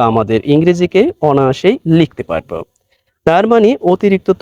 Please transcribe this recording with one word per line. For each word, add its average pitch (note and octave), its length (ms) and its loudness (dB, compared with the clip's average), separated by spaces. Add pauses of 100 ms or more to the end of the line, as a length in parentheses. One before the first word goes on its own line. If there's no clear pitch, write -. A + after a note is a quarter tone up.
(100)
আমাদের A2 300 -2 (140)
ইংরেজিকে F3 480 0 (260)
অনায়াসেই C#3 480 0 (220)
লিখতে - 320 -2
পারব। D#2+ 200 -8 (760)
তার E3+ 260 2
মানে A3+ 180 4 (220)
অতিরিক্ত G3 360 -2 (140)